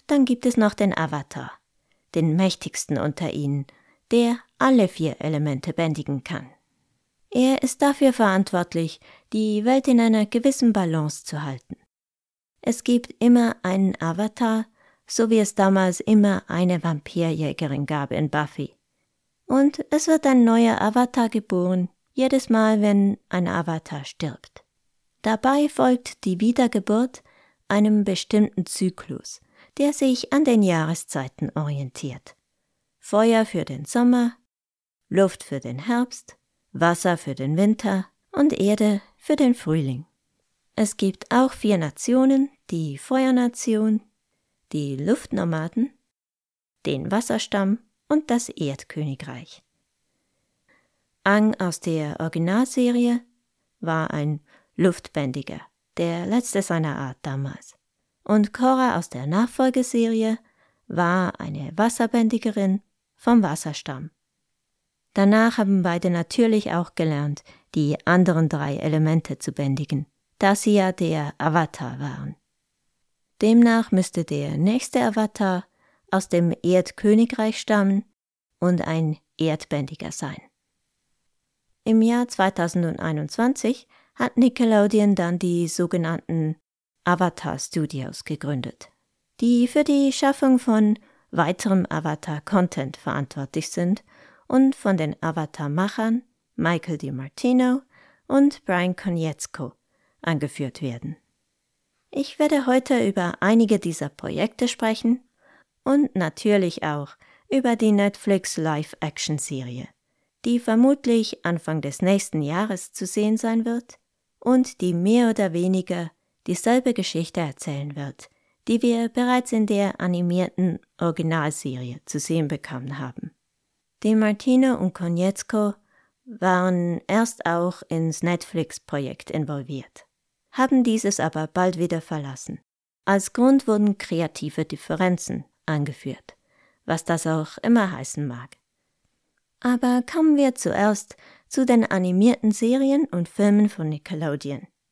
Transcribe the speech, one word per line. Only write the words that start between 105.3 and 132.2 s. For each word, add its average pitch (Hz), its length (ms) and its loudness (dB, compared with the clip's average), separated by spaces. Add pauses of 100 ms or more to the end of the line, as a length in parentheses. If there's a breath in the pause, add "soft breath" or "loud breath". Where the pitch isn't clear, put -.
und 285 320 2
natürlich 185 680 0
auch 147 260 -4 (420 soft breath)
über 254 240 2
die 220 160 4
Netflix 202 640 0
Live-Action-Serie, 147 1300 -6 (560)
die 240 160 0
vermutlich 240 840 0
Anfang 160 360 -4
des 139 200 -8
nächsten 185 400 0
Jahres 180 520 -6
zu - 120 -10
sehen 214 300 0
sein 226 300 -2
wird 240 340 -8 (400)
und 254 400 0
die 180 140 0
mehr 220 380 4
oder 202 200 0
weniger 180 580 -2 (380)
dieselbe 233 460 0
Geschichte 170 480 -4
erzählen 143 560 -8
wird, 143 320 -12 (400)
die 226 120 2
wir 233 280 0
bereits 247 420 0
in 220 140 2
der 202 340 0
animierten 180 800 0 (180)
Originalserie 151 1080 -4
zu - 140 -6
sehen 160 280 -2
bekommen 139 520 -8
haben. - 320 -12 (720)
DiMartino 220 720 2
und 180 180 -2
Konietzko 190 800 -2 (500)
waren 180 840 0
erst 226 380 -2
auch 170 440 -2
ins 160 340 -2
Netflix-Projekt 160 1080 -6
involviert, 139 760 -8 (480)
haben 262 300 4
dieses 220 360 0
aber 156 260 -2
bald 180 320 0
wieder 170 240 -2
verlassen. 139 580 -10 (460)